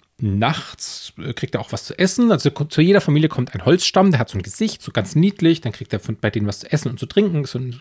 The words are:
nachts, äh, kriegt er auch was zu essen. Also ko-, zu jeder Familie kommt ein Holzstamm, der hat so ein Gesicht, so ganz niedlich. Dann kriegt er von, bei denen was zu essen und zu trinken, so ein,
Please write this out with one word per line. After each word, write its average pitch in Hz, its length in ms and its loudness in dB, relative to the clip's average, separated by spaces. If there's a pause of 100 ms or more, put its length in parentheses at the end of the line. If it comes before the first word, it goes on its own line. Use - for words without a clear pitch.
(180)
nachts, - 1000 -2
äh, - 140 -8
kriegt - 220 -6
er 117 80 -4
auch - 100 -12
was - 120 -8
zu - 140 -10
essen. 226 320 2
Also 147 200 2
ko-, - 160 -4
zu - 160 0
jeder 190 180 6
Familie 151 300 2
kommt - 240 -4
ein 104 100 -10
Holzstamm, 185 460 4
der 135 100 4
hat 117 80 -2
so - 100 -10
ein 98 40 -2
Gesicht, - 400 -6
so - 100 -12
ganz 110 220 -2
niedlich. 165 480 2
Dann 117 100 -6
kriegt - 220 -12
er 104 60 -4
von, - 200 -8
bei 107 100 0
denen 104 160 -2
was 101 140 -6
zu - 100 -16
essen 147 200 -2
und 120 80 -8
zu 131 80 -8
trinken, 175 400 0
so 123 120 -8
ein, 127 220 -8